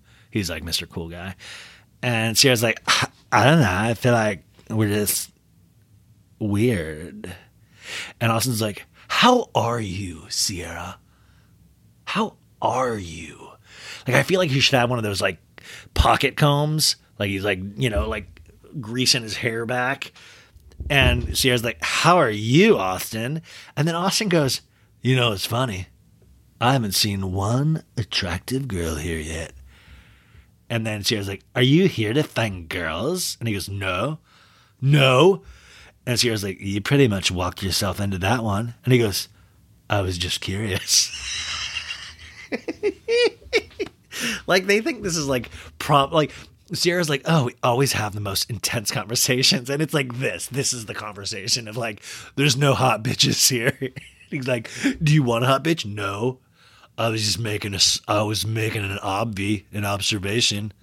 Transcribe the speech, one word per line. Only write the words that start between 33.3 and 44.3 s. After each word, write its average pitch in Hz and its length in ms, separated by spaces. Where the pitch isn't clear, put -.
And 117 80
he 110 60
goes, 98 160
"No. 101 480
No." 139 600
And 120 120
Sierra's 113 240
like, 98 160
"You 101 220
pretty 143 260
much 98 220
walked 90 320
yourself 95 400
into 98 160
that 107 260
one." 113 300
And 123 80
he 127 60
goes, 110 300
"I 104 140
was 92 160
just 85 240
curious." 95 680
<laughs> - 120